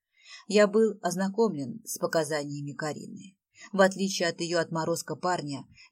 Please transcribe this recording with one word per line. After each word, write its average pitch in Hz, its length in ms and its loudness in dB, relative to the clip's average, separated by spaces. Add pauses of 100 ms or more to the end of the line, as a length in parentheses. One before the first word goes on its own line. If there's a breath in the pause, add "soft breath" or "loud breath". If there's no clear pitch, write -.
(460 loud breath)
Я 208 220 6
был 214 340 4
ознакомлен 170 840 -2
с - 140 -8
показаниями 147 760 -2
Карины. - 640 -10 (360 loud breath)
В 190 80 4
отличие 190 480 2
от 165 120 -4
ее 170 200 0
отморозка 165 560 -2
парня, 151 500 -4 (260 loud breath)